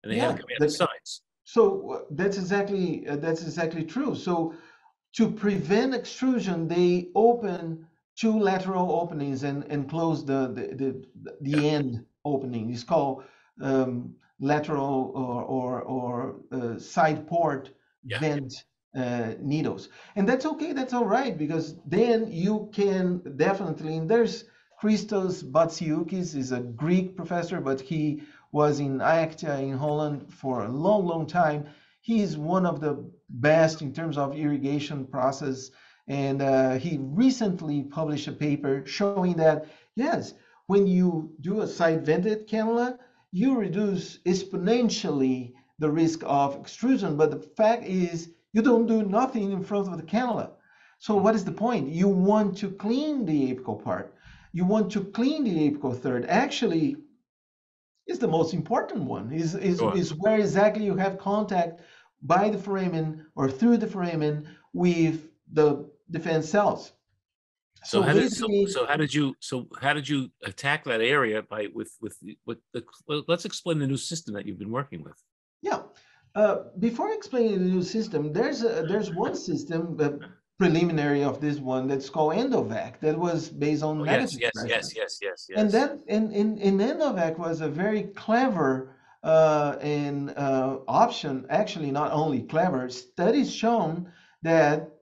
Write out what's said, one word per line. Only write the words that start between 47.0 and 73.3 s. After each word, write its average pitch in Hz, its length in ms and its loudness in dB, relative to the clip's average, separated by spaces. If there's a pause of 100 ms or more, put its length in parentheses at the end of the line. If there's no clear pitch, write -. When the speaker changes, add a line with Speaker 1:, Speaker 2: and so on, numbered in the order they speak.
Speaker 2:
But 151 140 6
the 143 100 -6 (200)
fact 226 240 4
is, 175 460 -2 (240)
you 220 80 4
don't 233 240 6
do 220 160 4
nothing 208 500 0
in 185 100 -4
front 202 260 -2
of 170 100 -6
the 160 40 -10
cannula. 214 500 -2 (460)
So - 180 -2
what 202 180 4
is 220 100 0
the - 80 -6
point? 202 360 -2
You 170 200 2
want 196 500 4
to 196 120 -4
clean 254 560 -2
the 135 280 2
apical 113 300 -8
part. 98 300 -6 (400)
You 175 100 0
want 214 280 4
to 196 120 -2
clean 277 400 0
the 156 260 2
apical 135 240 -4
third. 123 300 -2
Actually, 175 720 0 (1080)
is 359 120 -6
the 233 80 0
most 160 280 2
important 202 500 -4
one, 113 260 -6
is, 165 240 -2
is, 196 240 0
Speaker 1:
Sure. 156 160 2
Speaker 2:
is 170 200 0
where 214 240 2
exactly 208 480 2
you 190 100 0
have 190 220 -2
contact 196 640 -2 (400)
by 180 260 4
the 208 80 0
foramen 180 720 -2 (100)
or 135 140 0
through 233 260 4
the 208 100 0
foramen 160 600 -2 (240)
with 165 560 2 (240)
the 151 380 4 (200)
defense 160 380 -2
cells. - 440 0 (920)
Speaker 1:
So 202 160 2
Speaker 2:
So - 20 4
Speaker 1:
how 170 120 4
did, 233 180 6
so, 226 140 -4
Speaker 2:
basically 202 200 4
Speaker 1:
so 135 200 -2
how 143 100 2
did 147 160 0
you, 143 280 0
so - 280 -8 (100)
how 139 140 0
did 147 160 -2
you 135 220 -2 (120)
attack 139 420 -4
that 113 180 0
area 117 400 2
by, 104 320 -6
with, 110 260 -10
with 107 200 -12
the, 101 260 -16
with 117 120 -10 (140)
the, 120 100 -8 (240)
well, 147 220 -4
let's 175 160 0